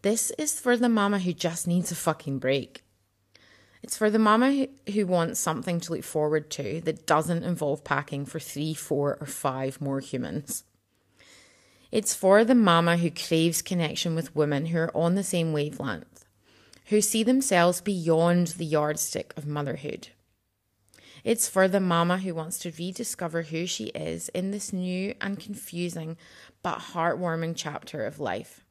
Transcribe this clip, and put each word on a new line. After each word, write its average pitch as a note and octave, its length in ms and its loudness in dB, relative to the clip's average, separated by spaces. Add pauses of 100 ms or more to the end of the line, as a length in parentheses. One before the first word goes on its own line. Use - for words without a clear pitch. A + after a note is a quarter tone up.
This G#3+ 360 0
is D4+ 220 -2
for B3 180 2
the A#3+ 100 4
mama G#3 320 4
who F3+ 140 0
just E3 340 -2
needs F3 240 2
a E3+ 40 -4
fucking D3 440 -2
break. C3 440 -2 (960)
It's - 160 -8
for G#3+ 120 4
the A3 100 4
mama A3 320 6
who, C4+ 160 0 (240)
who G3+ 140 2
wants F3 340 0
something E3+ 420 -2
to E3 120 -6
look - 100 -6
forward D3+ 480 0
to D3+ 300 -6
that - 260 -6
doesn't E3 360 2
involve D#3 420 -2
packing C#3+ 400 -4
for D#3+ 140 -8
three, D#3 340 -6
four, C#3+ 480 -2
or D3 40 -8
five C3+ 540 -4
more C3+ 220 -4
humans. B2 600 -8 (1300)
It's G#3 220 0
for G3 300 6
the B3 120 6
mama E3+ 420 6
who E3+ 120 2
craves E3 520 2
connection E3+ 540 -2
with E3 200 -6
women D3 320 2
who E3 120 0
are E3 180 -2
on E3+ 180 2
the G3 80 0
same E3 300 0
wavelength, C#3+ 720 -6 (640)
who G#3 140 4
see A3 220 2
themselves F#3+ 560 4
beyond E3+ 680 4
the E3+ 180 -6
yardstick D3+ 720 -2
of D3 100 -10
motherhood. D3 640 -6 (1120)
It's - 260 0
for F#3+ 180 4
the F#3+ 120 4
mama F3 400 2
who F#3 160 -6
wants E3 240 -8
to E3+ 180 -8
rediscover E3+ 680 -6
who D#3+ 220 -4
she A2 220 -6
is - 420 -6
in F#3 220 -4
this G3+ 200 -8
new F#3 480 -4
and G3 200 -4
confusing E3+ 760 -8 (460)
but F3+ 160 -4
heartwarming E3 760 -2
chapter C#3+ 500 -8
of D3+ 140 -8
life. A2+ 520 -6